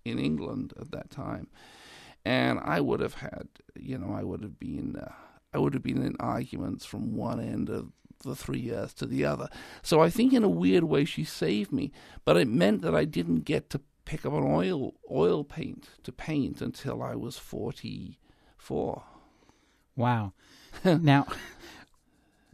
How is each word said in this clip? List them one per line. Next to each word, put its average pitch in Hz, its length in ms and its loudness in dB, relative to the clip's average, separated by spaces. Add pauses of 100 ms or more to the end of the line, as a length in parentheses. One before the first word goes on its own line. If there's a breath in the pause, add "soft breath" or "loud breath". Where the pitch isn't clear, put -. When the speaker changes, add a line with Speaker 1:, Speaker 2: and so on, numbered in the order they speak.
Speaker 1:
in 120 140 -4
England 135 600 -4
at - 120 -12
that - 180 -10
time. 101 400 -8 (800 loud breath)
And 127 360 2
I 165 200 0
would - 180 0
have - 140 -2
had, - 340 -12 (260)
you - 220 -8
know, 98 180 -6
I 104 80 -6
would 92 200 -6
have 101 180 -12
been, - 360 -6
uh, - 160 -12 (420 loud breath)
I 147 40 0
would 147 140 2
have 127 100 -2
been 131 200 0
in 131 180 -2
arguments 120 640 -4
from - 320 -6
one 123 240 -4
end 117 300 -4
of - 200 -6 (340)
the 135 120 -6
three 135 240 -6
years 117 340 -6
to - 100 -8
the 131 200 -2
other. 147 240 -2 (340 loud breath)
So 156 180 6
I 165 80 8
think 240 240 4
in 240 120 6
a 196 40 6
weird 180 360 6
way 151 200 4
she 156 200 -2
saved 190 480 -2
me, - 180 -2 (340 loud breath)
but 160 120 8
it 170 100 6
meant 185 360 4
that 165 120 2
I 156 100 4
didn't 165 360 0
get 147 300 -2
to 143 100 -4 (240)
pick - 200 -8
up 143 80 -2
an 147 120 0
oil, 156 500 0 (160)
oil 165 320 4
paint - 460 -10 (160)
to - 80 -10
paint - 480 -2
until 120 420 -6
I 120 140 -6
was 117 200 -8
forty-four. - 1700 -8 (920 soft breath)
Speaker 2:
Wow. 120 420 0
Speaker 1:
<laughs> - 460 -14
Speaker 2:
Now, 147 420 6 (1300 loud breath)